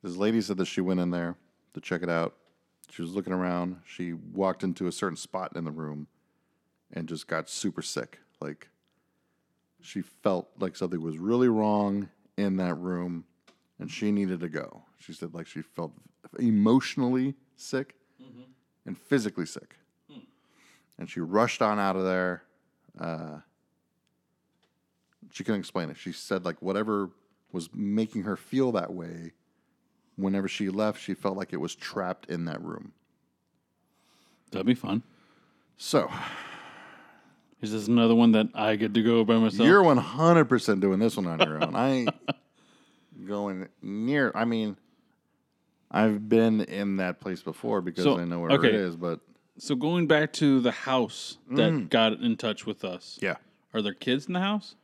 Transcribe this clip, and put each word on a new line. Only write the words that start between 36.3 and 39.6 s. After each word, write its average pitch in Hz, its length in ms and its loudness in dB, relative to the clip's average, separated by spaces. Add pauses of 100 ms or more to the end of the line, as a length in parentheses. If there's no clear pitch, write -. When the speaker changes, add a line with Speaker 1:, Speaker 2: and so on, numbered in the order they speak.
Speaker 2:
Is 107 120 -6
this 107 140 -4
another 117 280 6
one 117 180 8
that 110 200 6
I 107 240 0
get 104 160 -2
to 110 100 4
go 117 220 6
by 113 120 4
myself? 110 300 4